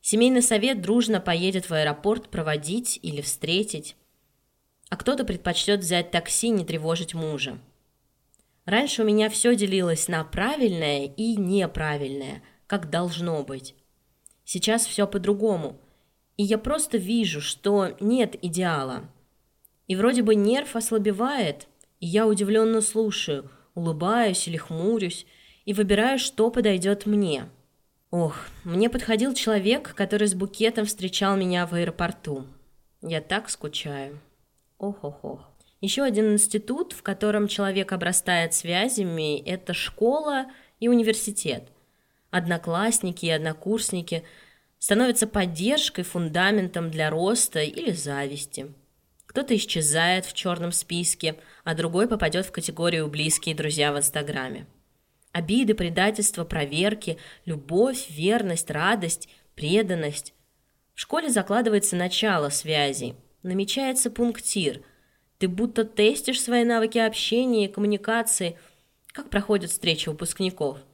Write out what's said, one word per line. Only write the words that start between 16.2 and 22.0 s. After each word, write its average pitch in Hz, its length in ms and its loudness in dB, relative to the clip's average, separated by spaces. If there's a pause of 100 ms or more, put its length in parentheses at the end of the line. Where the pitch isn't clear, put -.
И 208 80 2
я 214 120 2
просто 302 400 -2
вижу, 190 440 0
что 196 580 0
нет 240 440 2
идеала. 160 680 -2 (760)
И 190 80 0
вроде 240 260 4
бы 214 140 6
нерв 240 400 2
ослабевает, 214 920 -2 (320)
и 175 80 -8